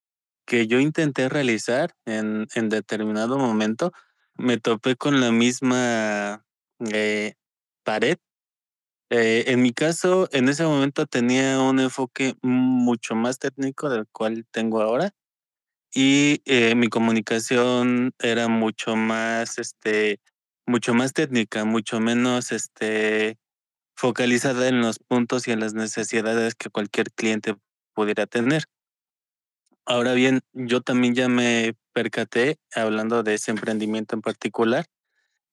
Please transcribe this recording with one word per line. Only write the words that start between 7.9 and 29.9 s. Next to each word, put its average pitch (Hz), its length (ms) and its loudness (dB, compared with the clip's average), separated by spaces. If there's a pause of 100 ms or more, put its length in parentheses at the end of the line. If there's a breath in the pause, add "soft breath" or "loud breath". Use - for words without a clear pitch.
Eh, 113 380 2
en 123 140 4
mi 123 120 4
caso, 180 580 2
en 131 180 2
ese 143 140 0
momento 143 420 2
tenía 135 540 2
un 131 200 4
enfoque 131 640 -2
mucho 127 720 2
más 117 240 -2
técnico 135 500 -6
del 110 220 -4
cual 113 400 -4
tengo 113 300 -2
ahora. 127 300 0 (800)
Y, 139 520 4
eh, 117 300 4
mi 120 120 4
comunicación 123 1300 0
era 117 280 0
mucho 113 480 0
más, 113 640 -2
este, 107 600 -2 (460)
mucho 120 280 0
más 127 200 2
técnica, 120 520 -2
mucho 113 340 -2
menos, 120 520 0
este, 110 880 -2 (580)
focalizada 123 760 0
en 123 120 2
los 113 180 0
puntos 123 480 -2
y 123 40 -2
en 110 80 0
las 110 140 -4
necesidades 113 800 -2
que - 140 -12
cualquier 104 420 -4
cliente 107 440 -4 (380)
pudiera 104 320 -2
tener. 135 380 0 (1200)
Ahora 123 280 0